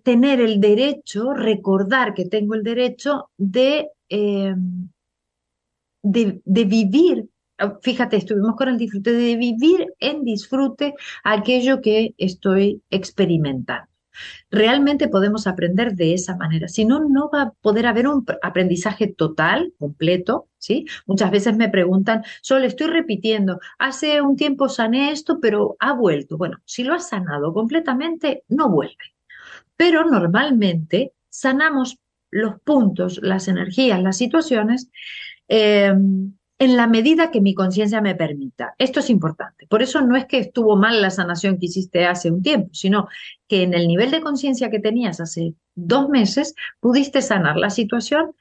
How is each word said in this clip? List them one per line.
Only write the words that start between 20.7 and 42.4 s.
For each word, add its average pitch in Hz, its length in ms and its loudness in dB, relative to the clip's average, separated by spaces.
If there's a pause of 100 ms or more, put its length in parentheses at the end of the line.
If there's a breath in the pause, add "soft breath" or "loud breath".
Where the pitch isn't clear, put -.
Muchas 196 260 0
veces 208 240 2
me 220 120 2
preguntan, 190 540 2 (180 loud breath)
"Sol, 269 240 2
estoy 254 220 -2
repitiendo, 220 720 -2 (220 loud breath)
hace 294 420 0
un 277 140 2
tiempo 277 320 0
sané 262 420 0
esto, 302 300 -4
pero 208 400 0
ha 262 120 0
vuelto". 160 460 -2
Bueno, 170 260 -6
si - 200 -8
lo 294 100 -2
has 349 140 -8
sanado 160 440 -4
completamente, 294 960 -4
no 269 220 0
vuelve. - 460 -4 (600 loud breath)
Pero 330 280 4
normalmente 208 1080 2 (160)
sanamos 269 720 -2 (320)
los 214 300 -4
puntos, 180 640 0
las 190 260 -2
energías, 185 540 0
las 190 140 0
situaciones, 247 720 0 (580 loud breath)
eh, 208 440 4 (680)
en 254 180 4
la 233 100 4
medida 311 440 4
que 214 120 2
mi 196 120 4
conciencia 202 460 0
me 196 140 0
permita. 143 640 -8
Esto 262 220 0
es 269 100 -4
importante. 160 580 -2
Por 220 140 2
eso 262 180 0
no 247 160 4
es 262 80 0
que 269 140 -2
estuvo 214 380 0
mal 214 260 4
la 190 80 2
sanación 180 480 -2
que 180 80 -4
hiciste 180 400 -2
hace 175 240 -2
un 180 120 -2